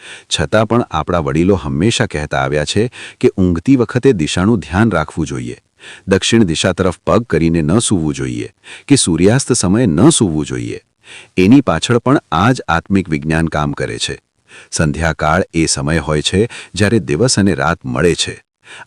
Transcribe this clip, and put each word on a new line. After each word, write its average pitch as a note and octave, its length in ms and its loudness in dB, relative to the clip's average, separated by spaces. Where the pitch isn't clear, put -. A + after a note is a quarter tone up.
છતાં G#2+ 420 0
પણ A#2 240 0
આપણા E2+ 280 -2
વડીલો D#2+ 360 0
હંમેશા E2 500 -2
કહેતા D2+ 320 -6
આવ્યા C#2+ 280 -2
છે A2 260 -2
કે - 180 2
ઊંઘતી F2+ 380 2
વખતે B2 360 2
દિશાનું F#2 480 0
ધ્યાન G2 320 0
રાખવું D#2+ 360 -4
જોઈએ, B1+ 300 -10
દક્ષિણ G2+ 360 4
દિશા F2+ 280 0
તરફ F2+ 360 -2
પગ G2+ 160 2
કરીને E2 380 0
ન D#2+ 180 2
સૂવું D#2+ 340 -2
જોઈએ B1+ 400 -8
કે C#3+ 80 4
સૂર્યાસ્ત G2+ 580 2
સમયે A2 320 2
ન F#2 240 4
સૂવું D#2 360 0
જોઈએ. A#1 340 -8
એની A2 240 8
પાછળ - 360 0
પણ C3 220 2
આ G2 200 2
જ B2 160 -4
આત્મિક E2 420 -2
વિજ્ઞાન D#2 380 -2
કામ D2 240 -4
કરે A#1+ 260 -8
છે. - 240 -8
સંધ્યાકાળ D#2 720 -2
એ D#2+ 120 0
સમય D2 320 -2
હોય D2+ 240 -4
છે G2+ 280 0
જ્યારે G2+ 240 2
દિવસ E2+ 400 0
અને G2 140 2
રાત D2+ 320 -4
મળે C#2+ 300 0
છે. - 280 -8